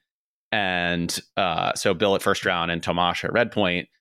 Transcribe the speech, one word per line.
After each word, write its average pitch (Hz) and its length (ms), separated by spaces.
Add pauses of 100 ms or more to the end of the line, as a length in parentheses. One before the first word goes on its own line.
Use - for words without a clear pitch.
(520)
And, 87 680 (160)
uh, 90 380
so 101 220
Bill 98 200
at 90 60
First 98 240
Round 87 240
and 85 100
Tomash 87 440
at - 80
Redpoint, 101 560 (140)